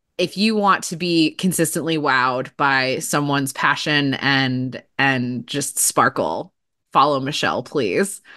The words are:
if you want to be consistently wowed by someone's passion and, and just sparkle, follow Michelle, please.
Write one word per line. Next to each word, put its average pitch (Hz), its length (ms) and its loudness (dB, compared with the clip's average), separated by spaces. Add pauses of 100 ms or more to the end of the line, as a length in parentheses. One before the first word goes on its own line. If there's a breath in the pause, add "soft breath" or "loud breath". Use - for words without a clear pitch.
(180)
if 180 200 -2
you 214 200 2
want 202 260 2
to - 140 -8
be 165 380 0
consistently 165 600 0
wowed 131 600 0
by 131 420 0
someone's 143 540 -2
passion 143 640 0
and, 127 680 -2 (140)
and 127 500 0
just - 320 -4
sparkle, 120 720 0 (400)
follow 143 280 4
Michelle, 131 420 -2
please. 131 580 -2 (180 loud breath)